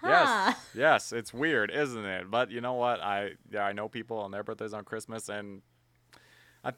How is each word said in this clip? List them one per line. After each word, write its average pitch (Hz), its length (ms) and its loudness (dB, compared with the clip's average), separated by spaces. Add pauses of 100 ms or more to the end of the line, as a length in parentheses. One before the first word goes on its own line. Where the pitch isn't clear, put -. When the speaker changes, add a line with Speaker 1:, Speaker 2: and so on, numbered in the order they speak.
Speaker 1:
Huh. 330 60 -4 (460)
Speaker 2:
Yes, - 120 -8 (100)
yes, 131 380 6
it's 117 200 -6
weird, 120 380 2
isn't 123 340 -2
it? 92 240 -6
But 120 220 2
you 117 80 -6
know 123 140 -2
what? 120 280 2
I, 101 300 0 (200)
yeah, 104 120 0
I 101 100 0
know 104 140 -6
people 113 380 -6
and 98 80 -10
their 101 100 -6
birthday's 107 300 -8
on 107 100 -8
Christmas, 110 460 -10
and 101 320 -10 (1000)
I, 127 140 -4